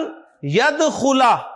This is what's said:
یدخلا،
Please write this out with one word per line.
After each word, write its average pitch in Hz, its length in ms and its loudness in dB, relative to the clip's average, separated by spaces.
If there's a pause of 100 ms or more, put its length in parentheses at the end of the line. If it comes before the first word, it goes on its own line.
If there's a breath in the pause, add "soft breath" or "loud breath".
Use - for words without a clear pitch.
(520)
یدخلا، 262 840 2 (220)